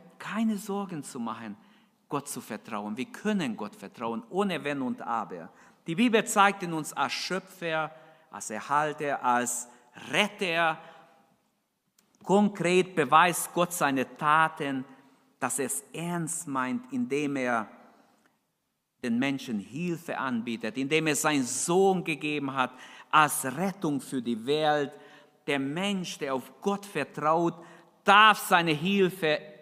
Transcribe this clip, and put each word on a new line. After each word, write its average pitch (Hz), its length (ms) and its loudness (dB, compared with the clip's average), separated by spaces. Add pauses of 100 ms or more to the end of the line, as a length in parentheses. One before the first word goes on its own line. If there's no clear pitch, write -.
(180)
keine 214 380 -2
Sorgen 190 460 -6
zu - 180 -12
machen, 113 360 -8 (520)
Gott 143 200 -4
zu - 120 -10
vertrauen. 107 560 -8
Wir 123 100 -6
können 175 500 -2
Gott 104 200 -10
vertrauen, 113 540 -8
ohne 180 340 -2
Wenn 143 180 -4
und 120 200 -6
Aber. 92 480 -6 (360)
Die 170 80 -6
Bibel 214 300 4
zeigt 202 380 4
ihn 175 100 -6
uns 156 200 -6
als 135 200 -2
Schöpfer, 165 760 -6 (400)
als - 200 -12
Erhalter, 143 760 -2
als 123 440 0 (420)
Retter. 170 680 0 (1400)
Konkret 185 720 4
beweist 160 580 4
Gott 170 200 2
seine 135 440 0
Taten, 151 680 2 (560)
dass 127 180 -2
er 139 80 0
es - 260 -6
ernst 170 540 -6
meint, 127 460 -4
indem 139 440 -2
er 123 320 -2 (1300)
den 117 160 0
Menschen 135 400 -2
Hilfe 156 580 -6
anbietet, 117 600 -6
indem 156 300 0
er 143 80 2
seinen 147 280 2
Sohn 180 600 2
gegeben 147 500 -4
hat 127 160 0 (400)
als 147 340 4
Rettung 139 560 -2
für 135 220 -6
die 113 240 -4
Welt. 151 460 2 (540)
Der 143 120 0
Mensch, 175 600 -4
der 135 160 -4
auf 127 260 -6
Gott 196 260 -2
vertraut, 160 680 0 (500)
darf 202 340 10
seine 170 320 4
Hilfe 170 680 2 (220)